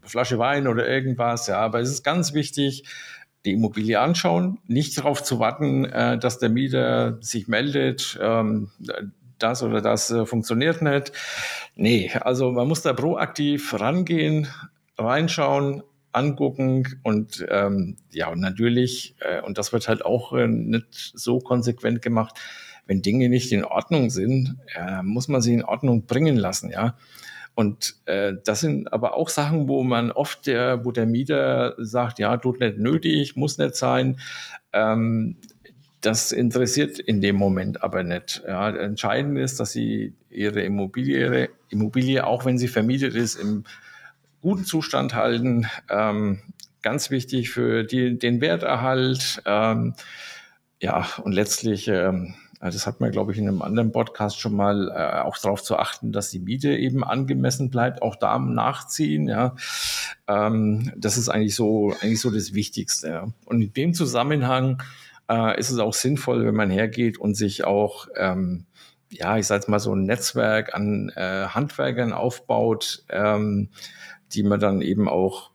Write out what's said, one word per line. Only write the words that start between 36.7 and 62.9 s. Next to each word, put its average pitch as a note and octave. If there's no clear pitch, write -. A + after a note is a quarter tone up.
in G#2+
dem G2
Moment G2
aber F#2
nicht. F2
Ja, G2
entscheidend A2
ist, C3
dass A2
sie A2
ihre G#2
Immobilie, G2+
ihre B2+
Immobilie, B2+
auch B2
wenn B2+
sie B2
vermietet B2
ist, A#2
im G#2
guten F#3
Zustand C#3
halten. A#2+
Ähm, G#2
ganz A#2+
wichtig B2
für A#2
die, B2
den A#2+
Werterhalt. C3
Ähm, A2+
ja, -
und G#2
letztlich, G#2
ähm, F#2
das F2+
hat -
man, A#2
glaub G2+
ich, G2
in G#2+
einem G2
anderen A2
Podcast G#2+
schon G#2
mal, G2+
äh, E2
auch C2+
drauf G2+
zu -
achten, -
dass G2+
die G2
Miete C3+
eben C3
angemessen C3
bleibt, B2+
auch A2
da G#2
am B2
Nachziehen, D3
ja. A#2+
Ähm, G#2+
das A2
ist A2+
eigentlich G#2+
so, G#2+
eigentlich A2
so B2+
das G2
Wichtigste, -